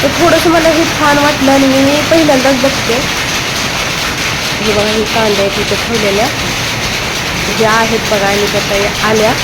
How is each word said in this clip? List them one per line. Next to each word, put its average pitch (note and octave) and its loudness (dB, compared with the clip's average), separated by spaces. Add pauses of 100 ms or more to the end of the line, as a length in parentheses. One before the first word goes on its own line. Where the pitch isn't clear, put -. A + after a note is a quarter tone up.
तर C#4+ 2
थोडंसं E4 2
मला E4 4
हे D#4+ 2
छान C#4+ 0
वाटलं C#4+ 2
आणि C#4 4
मी C4+ 4 (100)
पहिल्यांदाच C#4 4
बघते. - 0 (1700)
हे G#3+ 0
बघा, G#3 0
हे A3 0
कांद्या G#3 0
आहेत G3+ -2
इथे G3+ -2
ठेवलेल्या. G#3 0 (1300)
ह्या G#3+ 2
आहेत A3 0 (120)
बघा, G3 0
आणि G3+ 0
त्या G#3 -2
ताई G3+ -2
आल्या. A3 2 (100)